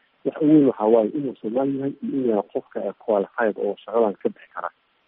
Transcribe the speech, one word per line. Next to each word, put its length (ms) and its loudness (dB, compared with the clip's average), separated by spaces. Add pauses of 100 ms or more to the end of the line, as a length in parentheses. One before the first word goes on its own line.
(260)
Wax 120 -4
ugu 160 2
weyn 140 6
waxaa 200 0
waaye 220 4
inuu 260 -6
Soomaali 420 -4
yahay 160 -6
iyo 200 -10
inuu 160 -2
yahay 200 0
qofka, 300 -8
eh, 200 -6
qualified 580 -2
oo 180 -4
shaqadan 380 -2
ka 160 -6
bixi 220 -18
kara. 180 -10 (380)